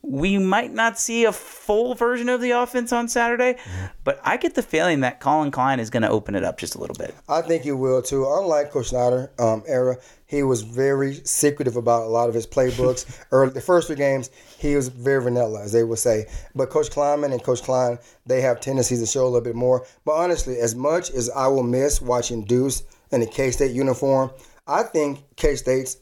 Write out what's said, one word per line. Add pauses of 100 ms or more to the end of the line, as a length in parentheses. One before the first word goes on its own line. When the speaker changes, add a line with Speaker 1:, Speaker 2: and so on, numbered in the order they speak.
Speaker 1:
We
might
not
see
a
full
version
of
the
offense
on
Saturday,
Speaker 2:
Mm-hmm. (160)
Speaker 1:
but
I
get
the
feeling
that
Colin
Klein
is
gonna
open
it
up
just
a
little
bit. (140)
Speaker 2:
I
think
he
will,
too.
Unlike
Coach
Snyder,
um,
era, (260)
he
was
very
secretive
about
a
lot
of
his
playbooks. (220)
Speaker 1:
<laughs>
Speaker 2:
Early,
the
first
three
games, (280)
he
was
very
vanilla,
as
they
would
say. (260)
But
Coach
Klieman
and
Coach
Klein, (260)
they
have
tendencies
to
show
a
little
bit
more. (220)
But
honestly,
as
much
as
I
will
miss
watching
Deuce (280)
in
a
K-State
uniform, (360)
I
think (180)
K-State's